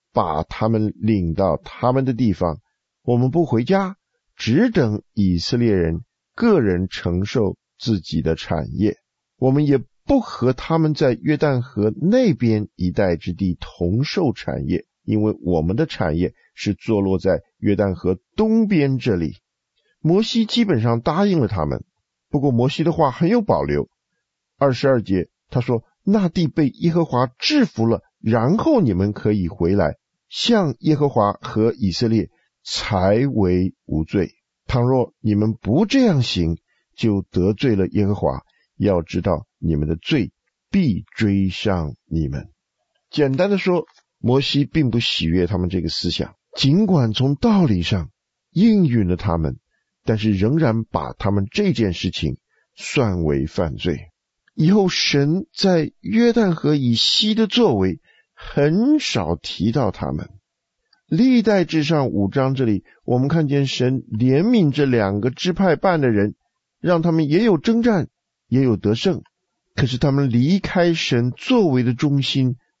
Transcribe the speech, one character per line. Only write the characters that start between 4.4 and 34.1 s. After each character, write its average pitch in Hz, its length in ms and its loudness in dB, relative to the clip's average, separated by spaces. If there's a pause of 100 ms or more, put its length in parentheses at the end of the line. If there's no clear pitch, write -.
等 123 320 0 (120)
以 92 240 2
色 120 200 -4
列 117 160 2
人 82 320 0 (280)
个 214 280 2
人 92 280 0
承 90 360 -4
受 101 320 -2 (200)
自 110 220 -2
己 78 220 -6
的 80 140 0
产 76 320 -6 (100)
业。 101 180 0 (420)
我 131 140 0
们 147 140 2
也 139 160 2 (240)
不 277 140 2
和 131 340 -2
他 160 260 -4
们 156 160 0
在 135 260 0
约 151 160 -2
旦 135 240 0
河 107 340 -2
那 214 380 2
边 107 420 0
一 90 160 -4
带 92 240 0
之 92 160 -6
地 90 300 -2
同 95 420 -2
受 151 300 -2
产 67 320 -8
业， 82 220 -4 (160)
因 107 180 -2
为 107 220 0
我 82 180 0
们 87 140 -2
的 156 100 0
产 82 320 -4
业 90 160 -2 (220)
是 - 180 -4
坐 107 260 -2
落 95 200 0
在 90 240 -2 (160)
约 101 160 0
旦 98 180 0
河 92 260 -4 (160)
东 220 320 2
边 139 300 2
这 113 180 -2
里。 82 220 -4 (640)
摩 180 220 2
西 226 240 -2
基 233 180 0
本 143 160 2
上 117 200 0
答 170 260 0
应 175 120 2
了 113 80 2
他 82 200 -2
们， 60 180 -6 (440)
不 147 120 -2
过 143 100 2
摩 120 180 2
西 156 140 -4
的 160 80 0
话 147 200 0
很 165 180 0
有 233 140 2
保 82 200 0
留。 71 240 -2 (720)
二 139 160 2
十 135 140 -2
二 127 160 4
节， 95 260 -2 (200)
他 127 120 -2
说 120 220 -2 (200)
，“那 196 240 2
地 165 200 0
被 147 200 0
耶 170 240 -2
和 165 140 0
华 127 220 0 (100)
制 294 280 0
服 113 200 -2
了， 113 160 0 (180)
然 117 380 0
后 294 240 2
你 117 120 2
们 98 200 0
可 - 180 -2
以 98 160 0
回 85 280 -2
来， 80 220 0 (300)
向 196 520 0
耶 151 160 0
和 143 120 0
华 104 260 0
和 110 380 -2
以 95 200 -2
色 117 160 -2
列 110 240 0 (320)
才 104 640 0
为 95 480 0 (100)
无 78 180 -2
罪。 - 300 -4 (320)